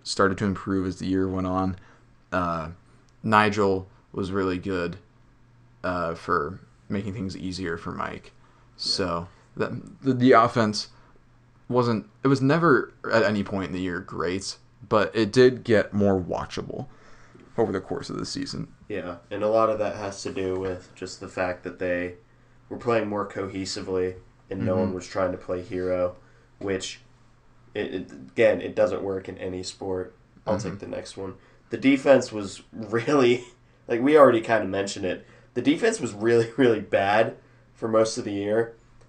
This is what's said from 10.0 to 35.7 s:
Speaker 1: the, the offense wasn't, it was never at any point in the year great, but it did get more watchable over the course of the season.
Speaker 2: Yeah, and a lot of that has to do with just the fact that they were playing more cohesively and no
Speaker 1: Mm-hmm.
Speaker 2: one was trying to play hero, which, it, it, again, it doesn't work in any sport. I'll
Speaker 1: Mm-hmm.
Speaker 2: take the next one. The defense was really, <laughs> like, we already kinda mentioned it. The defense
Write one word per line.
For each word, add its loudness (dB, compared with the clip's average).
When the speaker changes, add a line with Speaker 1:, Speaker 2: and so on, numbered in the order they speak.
Speaker 1:
the, 0
the 6
offense 4
wasn't, 2
it 4
was 4
never 4
at 6
any 2
point -4
in -8
the -4
year -4
great, -4
but 2
it 2
did 6
get 2
more 4
watchable -8
over 2
the -2
course -8
of -6
the -4
season. -8
Speaker 2:
Yeah, -8
and -6
a 2
lot 4
of -2
that -2
has -8
to -6
do -2
with -8
just -12
the -12
fact -6
that -10
they -4
were -10
playing 0
more -4
cohesively -4
and -4
no 2
Speaker 1:
Mm-hmm. 2
Speaker 2:
one 0
was -8
trying -2
to -8
play -6
hero, -2
which, -6
it, -4
it, -8
again, 2
it -8
doesn't 2
work -6
in -12
any -8
sport. -8
I'll 0
Speaker 1:
Mm-hmm. -6
Speaker 2:
take -12
the -14
next -12
one. -10
The -6
defense 4
was -8
really, 2
<laughs> -20
like, 0
we 6
already 8
kinda 0
mentioned -4
it. -4
The -4
defense 2